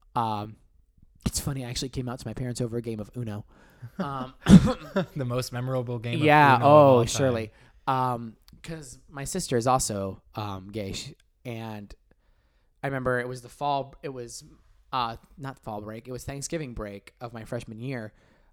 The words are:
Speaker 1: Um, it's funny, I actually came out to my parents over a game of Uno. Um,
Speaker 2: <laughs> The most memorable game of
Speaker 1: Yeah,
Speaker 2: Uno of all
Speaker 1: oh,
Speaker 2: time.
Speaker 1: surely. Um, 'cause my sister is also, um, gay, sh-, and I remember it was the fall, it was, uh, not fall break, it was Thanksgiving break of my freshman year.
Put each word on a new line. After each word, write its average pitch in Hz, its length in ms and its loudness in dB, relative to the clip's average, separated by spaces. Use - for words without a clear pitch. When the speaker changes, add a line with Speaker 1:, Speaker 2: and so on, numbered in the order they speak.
Speaker 1:
Um, 110 420 -2
it's - 160 -4
funny, 135 240 -6
I 117 60 -10
actually 131 180 -6
came 127 220 -6
out 123 80 -8
to - 100 -10
my 110 60 -8
parents 123 260 -6
over 120 160 -4
a 120 60 -6
game 113 180 -8
of 104 160 -12
Uno. 107 300 -8
Um, 135 420 -8
Speaker 2:
<laughs> - 60 -10
The 139 80 -4
most 123 280 -4
memorable 123 460 -4
game 120 220 -4
of 151 60 2
Speaker 1:
Yeah, 147 300 8
Speaker 2:
Uno - 0 -
of - 140 2
all 143 280 10
Speaker 1:
oh, - 20 -
Speaker 2:
time. 117 60 2
Speaker 1:
surely. 117 460 -2
Um, 123 500 -2
'cause 160 360 -16
my 139 160 -12
sister 156 320 -2
is 117 100 2
also, 104 540 0
um, 101 340 -10
gay, 101 240 -8
sh-, - 200 -10
and 113 480 -12
I 143 60 -4
remember 127 320 -2
it 123 80 -6
was 127 140 -12
the 120 60 -20
fall, 139 540 -4
it 160 80 -8
was, 123 340 -14
uh, 117 240 -4
not 135 200 -12
fall 107 220 -10
break, 110 260 -14
it 127 60 -12
was 123 120 -12
Thanksgiving 139 500 -8
break 101 460 -12
of 117 120 -14
my 113 120 -12
freshman 113 360 -10
year. 120 320 -8